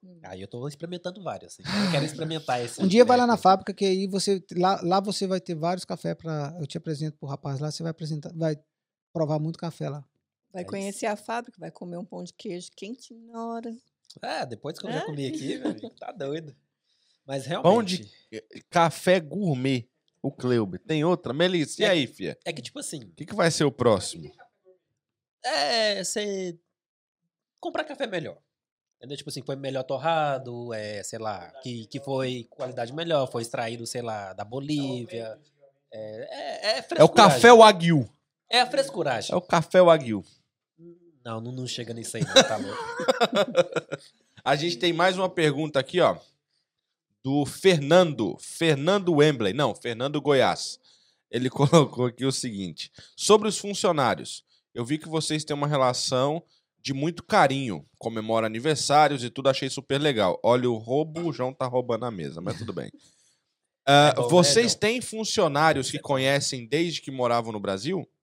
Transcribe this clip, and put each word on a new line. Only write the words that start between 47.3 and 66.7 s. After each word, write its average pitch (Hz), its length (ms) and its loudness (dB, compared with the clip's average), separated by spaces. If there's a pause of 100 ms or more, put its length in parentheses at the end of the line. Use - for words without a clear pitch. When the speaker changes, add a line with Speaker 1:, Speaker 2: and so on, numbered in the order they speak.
Speaker 4:
Fernando, 151 920 4
Fernando 170 760 0
Wembley, 143 380 4
não, 127 200 0
Fernando 123 480 -6
Goiás. 131 600 0 (500)
Ele 127 200 -2
<laughs> - 0 -
colocou 135 560 4
aqui 120 180 -6
o 135 80 2
seguinte: 98 580 -8 (260)
sobre 214 320 4
os - 100 -4
funcionários, 151 840 0 (300)
eu 120 100 -6
vi 139 140 -4
que 151 100 -12
vocês 156 360 -2
têm 151 100 -4
uma 143 140 -2
relação 135 760 0 (380)
de - 120 -8
muito 151 300 -4
carinho, 135 640 2 (100)
comemora 113 520 -2
aniversários 139 720 2
e 123 80 -6
tudo, 131 180 0
achei 135 220 0
super 135 300 -4
legal. 110 420 2
Olha 123 260 4
o 120 80 0
roubo, 156 520 -4
o 151 40 -4
João 131 220 -6
tá 131 120 -4
roubando 120 380 -2
a 120 60 -4
mesa, 82 300 -8
mas 90 180 -6
tudo 104 140 -10
bem. 78 180 -8
Speaker 2:
<laughs> - 100 -20 (840)
Speaker 4:
Ah, 143 240 8
Speaker 2:
É - 60 2
bom, 131 60 -2
né, 120 60 -2
Speaker 4:
vocês 180 440 6
Speaker 2:
João? - 80 -4
Speaker 4:
têm 233 200 0
funcionários 160 880 0
que - 60 -8
Speaker 2:
É 147 40 -6
bom. - 80 -18
Speaker 4:
conhecem 135 580 0
desde 151 340 -2